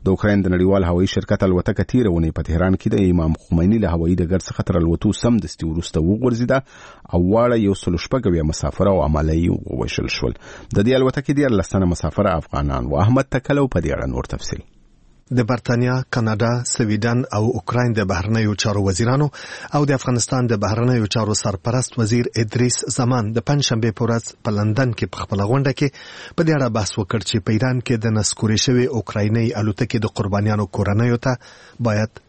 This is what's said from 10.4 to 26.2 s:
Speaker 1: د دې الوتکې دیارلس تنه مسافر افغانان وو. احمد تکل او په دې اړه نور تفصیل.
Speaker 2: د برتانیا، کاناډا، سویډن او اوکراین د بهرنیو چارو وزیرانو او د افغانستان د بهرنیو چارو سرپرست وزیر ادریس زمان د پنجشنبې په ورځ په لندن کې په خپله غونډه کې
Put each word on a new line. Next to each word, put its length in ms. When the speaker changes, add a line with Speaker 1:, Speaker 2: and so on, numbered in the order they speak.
Speaker 1:
د 120
دې 140
الوتکې 400
دیارلس 340
تنه 200
مسافر 360
افغانان 560
وو. 160
احمد 240
تکل 200
او 80
په 140
دې 160
اړه 180
نور 200
تفصیل. 280
Speaker 2:
د 120
برتانیا، 440
کاناډا، 380
سویډن 500
او 80
اوکراین 380
د 120
بهرنیو 540
چارو 240
وزیرانو 420
او 120
د 100
افغانستان 520
د 140
بهرنیو 500
چارو 280
سرپرست 560
وزیر 280
ادریس 340
زمان 400
د 120
پنجشنبې 520
په 60
ورځ 180
په 120
لندن 360
کې 200
په 100
خپله 280
غونډه 280
کې 100